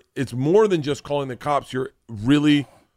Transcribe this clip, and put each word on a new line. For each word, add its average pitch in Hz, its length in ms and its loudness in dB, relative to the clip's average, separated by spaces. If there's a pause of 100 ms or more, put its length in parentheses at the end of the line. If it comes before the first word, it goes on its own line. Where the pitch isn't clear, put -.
(140)
it's 131 200 -6
more 170 340 2
than 170 140 -2
just 139 200 -6
calling 143 260 -6
the 123 80 -10
cops. 143 360 -4
You're 131 180 -6 (180)
really 143 580 2 (300)